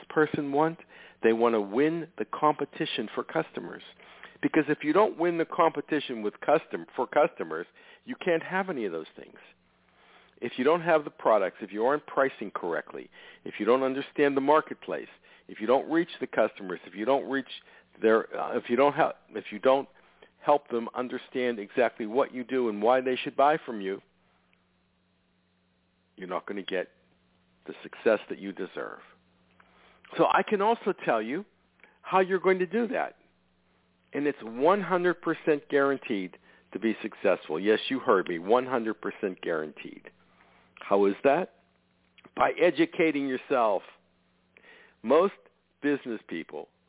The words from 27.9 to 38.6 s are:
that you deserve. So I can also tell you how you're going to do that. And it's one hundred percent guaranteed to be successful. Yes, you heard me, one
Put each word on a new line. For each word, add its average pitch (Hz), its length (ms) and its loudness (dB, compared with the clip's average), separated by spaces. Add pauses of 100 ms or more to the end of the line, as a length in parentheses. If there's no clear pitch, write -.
that 76 100 -10
you 98 140 -10
deserve. 78 480 -10 (1200)
So 165 160 4
I 175 100 4
can 202 180 0
also 220 320 0 (120)
tell 117 160 0
you 135 240 -6 (560)
how - 180 2
you're 190 200 2
going 185 200 2
to 180 80 0
do 214 220 0
that. 165 260 -4 (960)
And 143 160 -2
it's 135 160 -6
one 139 380 2
hundred 180 400 -2
percent 156 480 -2
guaranteed 131 680 -2 (360)
to 95 60 -8
be 107 220 0
successful. 90 560 -2
Yes, 104 300 2
you 131 120 -4
heard 98 280 2
me, 87 100 -4
one 110 280 2